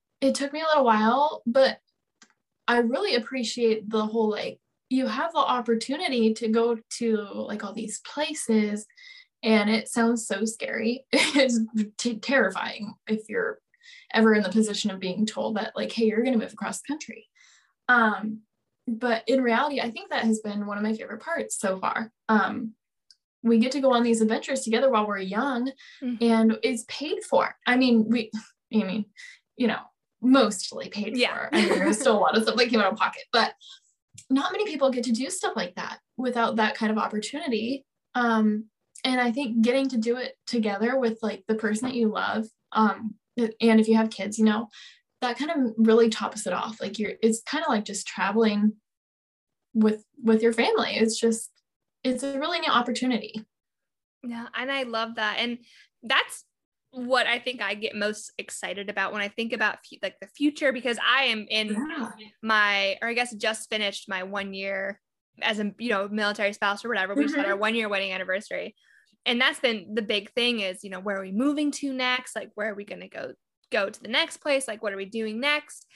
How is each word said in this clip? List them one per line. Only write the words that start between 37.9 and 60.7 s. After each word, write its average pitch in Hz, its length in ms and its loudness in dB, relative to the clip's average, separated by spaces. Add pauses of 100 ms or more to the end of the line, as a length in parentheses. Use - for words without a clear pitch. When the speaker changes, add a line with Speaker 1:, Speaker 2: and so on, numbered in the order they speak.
Speaker 1:
Um, 220 500 2 (380)
and 254 180 2
I 240 100 2
think 233 300 0
getting 262 280 4
to 254 80 -2
do 233 200 0
it 247 160 -8 (140)
together 220 520 0
with, 226 220 0
like, 196 260 -4
the 220 80 2
person 220 320 -2
that 247 80 -4
you 226 160 4
love, 202 360 -2 (240)
um, 214 420 2 (240)
and 226 420 4
if 220 80 6
you 226 80 6
have 220 140 4
kids, 208 300 -8
you 220 40 4
know, 220 240 2 (540)
that 240 160 -2
kind 302 140 -4
of 262 260 0
really 226 320 8
tops 214 380 -6
it 185 40 -2
off. 220 300 -6
Like, 208 160 -8
you're, 214 240 -4
it's 226 220 2
kind 311 200 -4
of 320 60 -2
like 214 160 0
just 202 220 -8
traveling 208 680 2 (1000)
with, 214 280 2 (180)
with 220 200 4
your 233 100 4
family. 254 440 0
It's 220 240 2
just, 226 320 0 (520)
it's 254 200 -2
a 277 160 -4
really 330 200 -2
neat 311 160 0
opportunity. 240 680 -2 (800)
Speaker 2:
Yeah. 233 320 -10
And 247 160 -4
I 277 120 -2
love 226 320 -4
that. 214 240 -2
And 240 200 -4 (440)
that's 262 400 -2 (540)
what 247 300 2
I 240 120 0
think 247 220 -6
I 208 140 -4
get 214 200 -8
most 208 420 -4
excited 196 520 -10
about 196 240 -4
when 208 80 -4
I 202 80 -4
think 233 240 -6
about 220 240 -2 (100)
fu-, - 140 -20
like, 190 180 -8
the 190 80 -16
future, 294 460 0